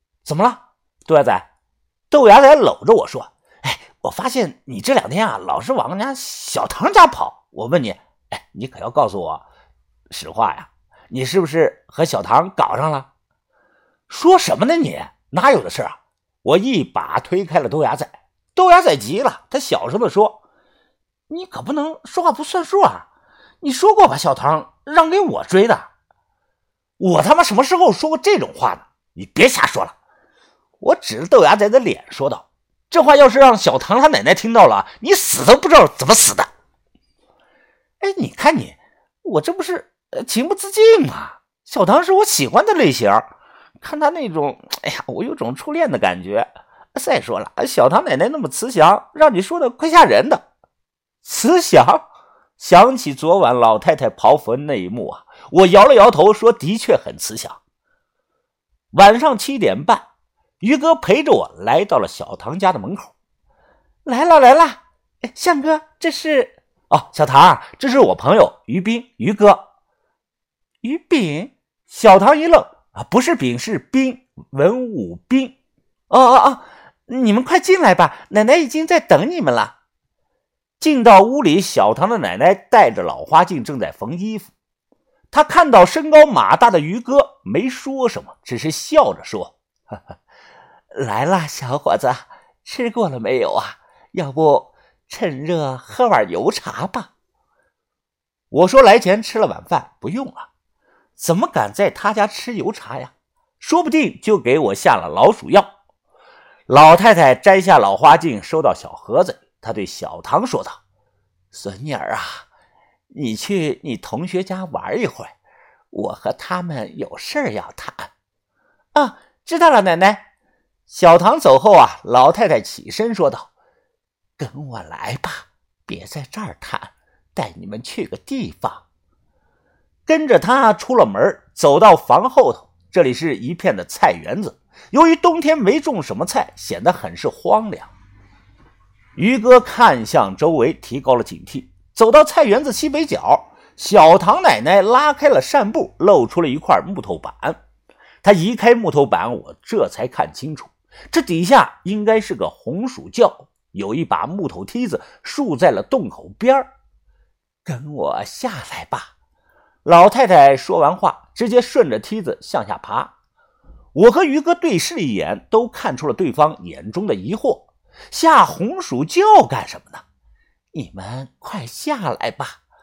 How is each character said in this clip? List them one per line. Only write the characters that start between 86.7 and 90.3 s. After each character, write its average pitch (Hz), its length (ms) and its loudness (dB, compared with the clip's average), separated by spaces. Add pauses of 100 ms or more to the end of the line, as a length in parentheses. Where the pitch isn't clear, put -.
的 170 100 2
于 165 180 -6
哥， - 460 0
没 175 240 -4
说 262 400 -8
什 - 160 -10
么， - 180 -20
只 123 160 -10
是 160 120 -6
笑 208 440 0
着 - 80 -20
说：“ - 380 -14 (920)